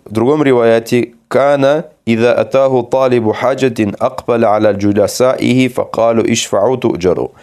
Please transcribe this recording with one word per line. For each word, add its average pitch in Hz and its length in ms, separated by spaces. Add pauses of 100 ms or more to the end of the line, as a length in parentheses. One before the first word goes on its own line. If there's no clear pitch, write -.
в - 100
другом 135 300
риваяте, 117 720 (160)
«Кана 139 560 (200)
иза 117 280
атаху 131 500
талибу 123 500
хаджатин 123 640
акбаля 117 480
аля 107 240
джулясаихи 110 1000
факалу 113 540
ишфау 117 520
ту'джару». 85 560 (120)